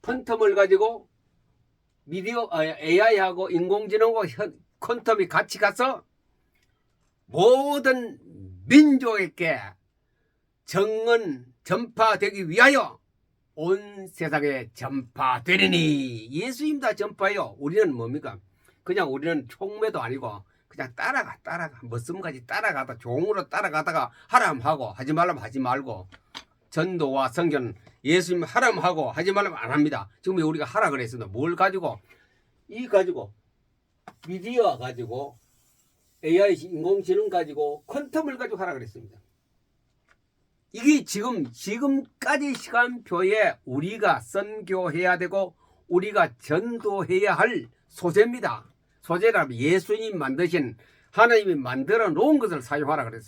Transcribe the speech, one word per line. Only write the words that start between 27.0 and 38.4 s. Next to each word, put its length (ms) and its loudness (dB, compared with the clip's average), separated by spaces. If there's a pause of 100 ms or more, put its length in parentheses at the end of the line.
성경, 460 -2 (280)
예수님 420 0
하라면 380 0
하고, 280 0
하지 220 2
말라면 260 4
안 120 -6
합니다. 380 0 (140)
지금 160 0
우리가 260 0
하라 260 2
그랬습니다. 400 -6
뭘 260 -2
가지고? 440 0 (680)
이 180 -10
가지고, 480 0 (920)
미디어 520 0
가지고, 600 -10 (840)
에이아이, 300 4
인공지능 720 0
가지고, 580 -2
퀀텀을 520 -6
가지고 180 -8